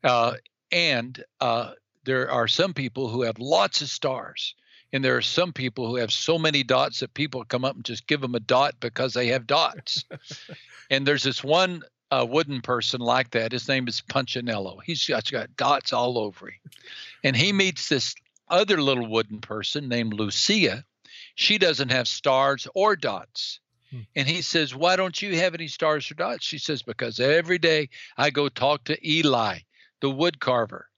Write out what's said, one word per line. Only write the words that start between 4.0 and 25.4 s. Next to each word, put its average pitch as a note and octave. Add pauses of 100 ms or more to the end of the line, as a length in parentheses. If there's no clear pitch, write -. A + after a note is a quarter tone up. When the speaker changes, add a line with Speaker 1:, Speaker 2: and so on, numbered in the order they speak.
Speaker 1:
and C3+
there B2+
are A#2
some F3
people B2+
who A#2+
have A#2
so -
many D3+
dots C3
that -
people C3
come B2+
up C3+
and B2
just A#2
give D3
'em B2
a A#2+
dot B2+
because A#2+
they B2
have A#2+
dots. -
Speaker 2:
<laughs> -
Speaker 1:
And C3+
there's C#3+
this C3+
one, F3 (280)
uh, B2+
wooden C#3+
person B2
like A#2+
that. A2+
His B2
name C3
is A2+
Punchinello. A#2
He's E3
got, A#2
got A2+
dots C3+
all B2
over G#2
him. - (540)
And C3+
he E3
meets F#3+
this - (320)
other F#3+
little C3
wooden G#2+
person A2
named A#2
Lucia. A2 (500)
She G#3+
doesn't D#3
have B2+
stars C3+
or G3+
dots. - (320)
Speaker 2:
Hmm. B2+ (160)
Speaker 1:
And C#3
he E3+
says, D3+
"Why E3
don't F#3
you G3+
have F3